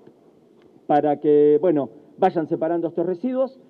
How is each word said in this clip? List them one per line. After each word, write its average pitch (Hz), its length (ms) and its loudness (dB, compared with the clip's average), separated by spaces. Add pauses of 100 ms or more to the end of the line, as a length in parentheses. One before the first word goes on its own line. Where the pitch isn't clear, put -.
(880)
para 147 320 0
que, 147 400 4
bueno, 160 300 0 (300)
vayan 170 280 0
separando 165 400 -4
estos 165 180 -4
residuos, 254 540 -6 (100)